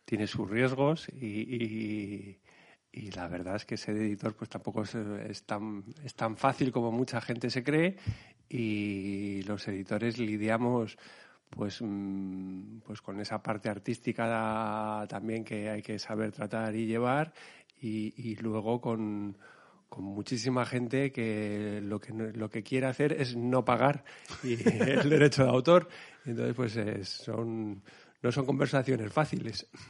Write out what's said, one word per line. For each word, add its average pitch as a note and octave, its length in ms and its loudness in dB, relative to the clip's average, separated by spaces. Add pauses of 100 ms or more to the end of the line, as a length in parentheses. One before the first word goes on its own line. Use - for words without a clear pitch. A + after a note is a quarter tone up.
tiene G#2 240 0
sus G2 200 -2
riesgos C3 600 2
y, B2+ 180 -10
y, G#2+ 1120 -4 (520)
y G#2+ 180 -10
la F2+ 180 -8
verdad F2+ 280 -4
es G#2 80 -6
que A2+ 120 -6
ser G#2+ 200 -4
editor G#2+ 380 -2
pues - 160 -12
tampoco G#2+ 320 -4
es, G#2 120 -6
es G#2+ 520 -6
tan, G#2 380 -6 (200)
es B2 100 -12
tan A2+ 220 -2
fácil C3+ 360 2
como A#2 200 2
mucha A#2+ 280 0
gente A#2+ 300 -4
se B2 140 -2
cree E3 320 4 (520)
y G2+ 920 -2
los G2+ 260 -4
editores G#2+ 500 -2
lidiamos A2 760 2 (520)
pues, G2+ 340 -6
mm, G2 1040 -6
pues G#2 160 -12
con G2 180 -8
esa G#2 220 -6
parte A2 260 -4
artística A2 1400 -2
también A2 360 -4
que G#2+ 240 -4
hay G#2+ 140 -4
que G#2+ 160 -6
saber G#2+ 340 -2
tratar A2 440 -4
y A2+ 100 0
llevar B2 460 2 (480)
y, A2 360 -4
y A2+ 200 -6
luego A2 440 0
con, G#2+ 560 -2 (520)
con - 160 -10
muchísima A2+ 600 0
gente B2+ 460 0
que G#2 720 -2
lo G#2 180 -2
que - 120 -12
no, A2 140 -4
lo A2 240 -4
que A2+ 120 -6
quiere C3 240 0
hacer C#3+ 260 2
es B2 240 0
no B2 280 4
pagar B2 400 4 (400)
y B2 100 2
<laughs> A2+ 140 4 (120)
el C#3 300 6
derecho D3 320 8
de C3 80 8
autor. E3 380 8 (360)
Entonces, A#2+ 300 0
pues, A2+ 220 0
eh, G#2 280 -2
son, A2 800 -4 (400)
no B2 80 4
son C3 160 2
conversaciones C3 640 2
fáciles. C#3 560 0 (220)